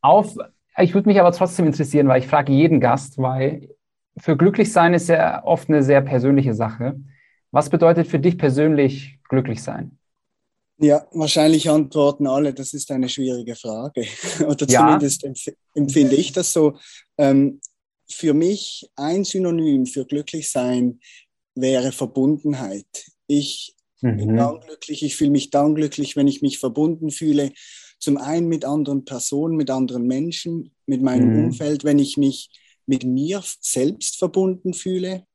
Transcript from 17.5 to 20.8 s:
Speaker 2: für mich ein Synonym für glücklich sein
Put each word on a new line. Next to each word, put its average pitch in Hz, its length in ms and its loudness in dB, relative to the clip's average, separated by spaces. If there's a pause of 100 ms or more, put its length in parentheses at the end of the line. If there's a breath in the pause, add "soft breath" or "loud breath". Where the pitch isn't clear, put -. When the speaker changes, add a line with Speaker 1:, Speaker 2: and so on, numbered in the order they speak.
Speaker 2:
für 156 240 -2
mich 175 640 -2
ein 170 280 -4
Synonym 165 600 0
für 127 200 -8
glücklich 147 440 -8
sein 123 500 -2 (540 soft breath)